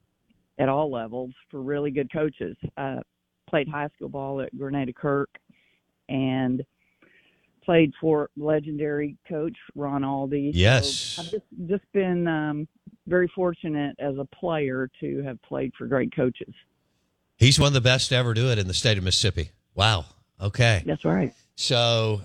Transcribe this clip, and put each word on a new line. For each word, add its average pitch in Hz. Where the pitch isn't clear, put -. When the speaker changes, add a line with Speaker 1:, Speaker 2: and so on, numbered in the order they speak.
Speaker 1:
at 139
all 143
levels 123
for 139
really 143
good 135
coaches. 151
I 135
played 143
high 147
school 143
ball 135
at 127
Grenada 135
Kirk 143
and 131
played 165
for 151
legendary 147
coach 165
Ron 143
Aldi. 139
So 90
Speaker 2:
Yes. 127
Speaker 1:
I've 170
just, 214
just 190
been, 180
um, 151
very 180
fortunate 160
as 139
a 143
player 139
to 139
have 131
played 135
for 120
great 123
coaches. 127
Speaker 2:
He's 135
one 143
of 143
the 131
best 127
to 127
ever 120
do 123
it 113
in 95
the 90
state 110
of 92
Mississippi. 92
Wow. 98
Okay. 104
Speaker 1:
That's 151
right. 165
Speaker 2:
So, 117